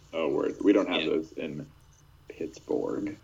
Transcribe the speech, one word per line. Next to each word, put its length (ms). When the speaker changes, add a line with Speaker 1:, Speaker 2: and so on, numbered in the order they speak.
Speaker 1:
Oh, 160
word. 340
We 120
don't 140
have 140
Speaker 2:
Yeah. 80
Speaker 1:
those 220
in 340
Pittsburgh. 960